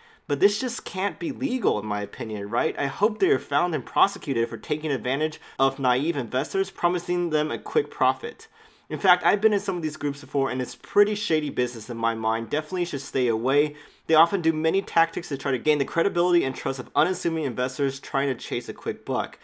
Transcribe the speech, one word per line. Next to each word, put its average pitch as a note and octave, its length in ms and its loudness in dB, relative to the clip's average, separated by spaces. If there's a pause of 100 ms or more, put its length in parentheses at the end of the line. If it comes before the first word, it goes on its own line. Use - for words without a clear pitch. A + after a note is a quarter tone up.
(280)
But C#3+ 120 0
this G#3 180 4
just - 280 -6
can't F#3+ 340 -6
be D#3+ 140 -4
legal D3+ 440 0
in G#2 80 -4
my G#2 140 -2
opinion, G#2 500 -6
right? C3 300 0
I C#3 60 0
hope G#3 340 0
they F#3+ 120 4
are C3 60 6
found D#3+ 380 0
and C3 100 -4
prosecuted C#3+ 600 0
for A#2+ 80 -8
taking D3+ 360 -4
advantage C#3 500 -2 (180)
of C3+ 200 2
naive C3+ 360 2
investors, C#3 540 -2
promising F3 600 -2
them D3+ 200 2
a A2 80 -4
quick - 320 -2
profit. - 560 -2 (420)
In D3+ 80 -6
fact, F3+ 280 4
I've G3 160 4
been G#3+ 100 4
in G3+ 80 2
some F#3+ 160 -4
of F3 60 -4
these D3 160 -4
groups C#3+ 240 -4
before C3+ 280 -2
and B2 120 -2
it's B3 140 -6
pretty G#3 400 2
shady D#3 340 0
business A#2+ 400 -2
in A#2 80 -6
my A2+ 180 2
mind. A2+ 340 0
Definitely E3 360 -2
should C#3+ 160 -6
stay B2+ 260 0
away. C3+ 480 2 (320)
They D#3+ 80 4
often E3+ 260 6
do D#3 120 2
many D#3+ 280 2
tactics - 460 0
to C#3 100 -4
try C#3 140 -2
to C3 60 0
gain D3 220 2
the C#3 40 2
credibility F3 600 2
and C3 100 -4
trust C3+ 240 -4
of - 160 -12
unassuming E3 480 0
investors C3 560 -2
trying C#3 300 -2
to C3 60 -2
chase B2 340 -6
a G#2 40 -6
quick - 320 -8
buck. A2 380 -4